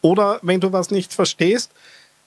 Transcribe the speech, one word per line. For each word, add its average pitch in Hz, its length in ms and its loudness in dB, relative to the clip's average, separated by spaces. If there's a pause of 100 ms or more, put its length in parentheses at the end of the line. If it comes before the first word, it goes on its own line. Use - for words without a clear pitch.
Oder 202 400 2
wenn 185 180 0
du 185 140 -2
was 185 180 -2
nicht 196 220 -4
verstehst, 190 580 -2 (560)